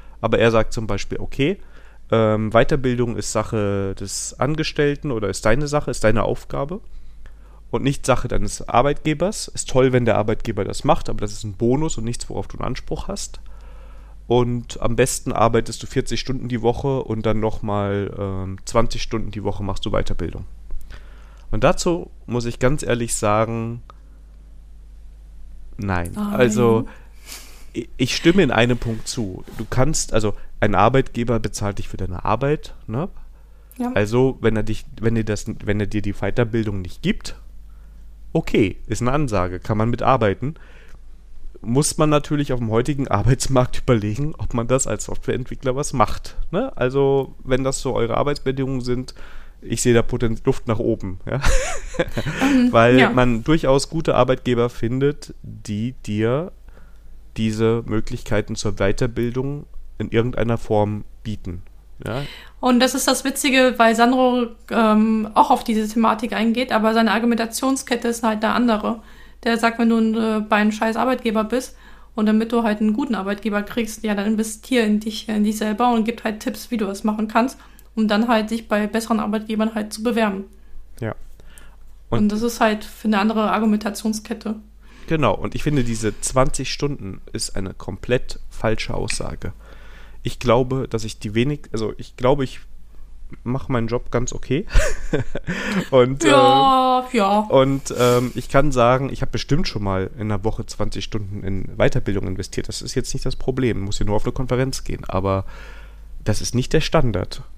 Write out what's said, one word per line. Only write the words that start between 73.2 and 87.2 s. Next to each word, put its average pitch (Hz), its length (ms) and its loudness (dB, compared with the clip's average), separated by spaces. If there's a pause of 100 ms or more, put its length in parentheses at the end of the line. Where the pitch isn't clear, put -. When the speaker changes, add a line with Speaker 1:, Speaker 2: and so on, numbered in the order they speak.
Speaker 2:
kriegst, 226 400 -6
ja, 214 120 0
dann 202 100 -2
investier 220 600 0
in 214 140 2
dich, 214 300 -6
in 214 140 0
dich 214 140 0
selber 226 360 0
und 226 120 2
gib 226 180 -4
halt 214 180 -4
Tipps, - 300 -8
wie 240 60 -2
du 208 80 0
das 196 180 -6
machen 214 240 -2
kannst, 240 300 0 (380)
um 220 120 2
dann 208 200 2
halt 220 240 2
dich 226 160 -6
bei 208 200 0
besseren 220 320 0
Arbeitgebern 220 560 -2
halt 214 180 -6
zu 214 100 -10
bewerben. 208 420 0 (540)
Speaker 1:
Ja. 113 160 -4 (920)
Speaker 2:
Und - 100 2
Speaker 1:
Und 208 100 4
Speaker 2:
das 214 120 -2
ist 233 180 -2
halt 214 240 2
für - 240 -8
eine 214 120 4
andere 214 320 2
Argumentationskette. 214 1040 -2 (520)
Speaker 1:
Genau, 143 280 4
und - 200 -4
ich - 80 -2
finde, 143 200 2
diese 110 360 -2
zwanzig - 540 0
Stunden 135 480 -6 (100)